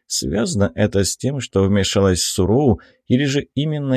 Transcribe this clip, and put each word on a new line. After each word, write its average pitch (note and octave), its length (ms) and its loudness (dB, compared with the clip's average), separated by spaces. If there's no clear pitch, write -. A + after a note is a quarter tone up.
Связано C3 680 -2
это G2 300 0
с - 120 -4
тем, C3+ 240 -4
что G2 220 0
вмешалась G2 600 2
Суроу, A2 580 2
или B2 180 2
же C#3 300 -2
именно C#3+ 420 -2